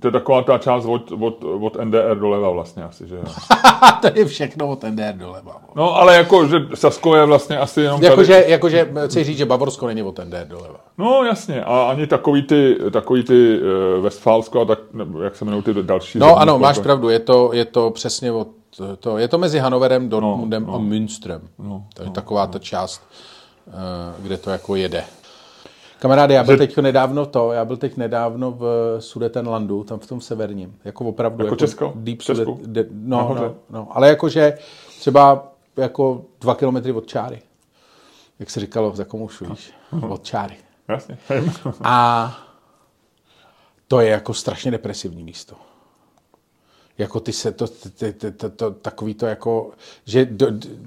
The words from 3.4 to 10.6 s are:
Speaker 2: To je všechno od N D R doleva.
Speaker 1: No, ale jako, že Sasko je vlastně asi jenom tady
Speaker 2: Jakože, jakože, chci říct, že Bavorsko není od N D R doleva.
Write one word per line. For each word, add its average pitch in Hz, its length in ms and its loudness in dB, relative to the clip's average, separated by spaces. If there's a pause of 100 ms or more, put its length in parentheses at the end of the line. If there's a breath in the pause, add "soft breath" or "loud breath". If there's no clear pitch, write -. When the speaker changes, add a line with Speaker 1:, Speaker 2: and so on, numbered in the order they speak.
Speaker 2:
To 208 80 4 (100)
je 214 60 4
všechno 143 440 -6
od 135 160 -8
N 110 120 -6
D 107 120 -4
R 101 60 -8
doleva. 92 480 -18 (140)
Speaker 1:
No, 170 200 0
ale 180 200 10
jako, 170 320 6
že 156 80 2 (180)
Sasko 156 420 4
je 151 100 8
vlastně 147 320 2
asi 139 220 -2
jenom 143 200 0
tady 170 100 8
Speaker 2:
Jakože, 185 380 8
jakože, 160 440 2 (140)
chci 156 180 -2
říct, 143 140 -4
že 143 60 0
Bavorsko 127 420 -2
není 110 160 -6
od 98 160 -10
N 87 120 -14
D 87 100 -12
R 85 80 -14
doleva. 85 280 -18 (220)